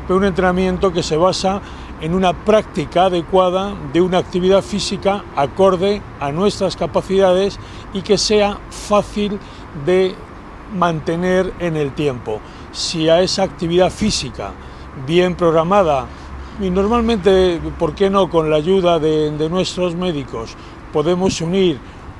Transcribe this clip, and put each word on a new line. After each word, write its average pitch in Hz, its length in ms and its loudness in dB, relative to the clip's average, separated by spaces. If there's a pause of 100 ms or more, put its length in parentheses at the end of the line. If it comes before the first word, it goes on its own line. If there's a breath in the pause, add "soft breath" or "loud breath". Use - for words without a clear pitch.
pero 185 100 2
un 190 60 4
entrenamiento 185 680 2
que 165 120 -2
se 160 120 -2
basa 185 440 2 (400 loud breath)
en 160 120 -4
una 185 200 2
práctica 175 720 2
adecuada 185 680 2 (200)
de 160 80 4
una 180 180 2
actividad 185 440 2
física 196 600 -2 (140)
acorde 190 680 2 (160)
a 143 140 -4
nuestras 190 440 0
capacidades 190 840 2 (340 loud breath)
y 196 80 -4
que 190 160 2
sea 202 400 2 (100)
fácil 208 720 -2 (480 loud breath)
de 185 300 2 (600)
mantener 175 840 0
en 170 160 -2
el 143 160 -2
tiempo. 117 480 -4 (320 loud breath)
Si 156 360 -2
a 165 120 6
esa 190 240 0
actividad 175 480 2
física 120 580 -4 (560 loud breath)
bien 175 300 2
programada, 165 680 4 (540 loud breath)
y 196 80 -2
normalmente, 190 920 2 (180)
¿por 160 160 0
qué 196 160 2
no?, 196 180 2
con 156 220 2
la 156 60 4
ayuda 175 420 4
de, 151 320 2
de 151 180 -2
nuestros 180 460 -2
médicos, 143 640 -6 (360 loud breath)
podemos 180 480 0
unir 170 380 2 (420 loud breath)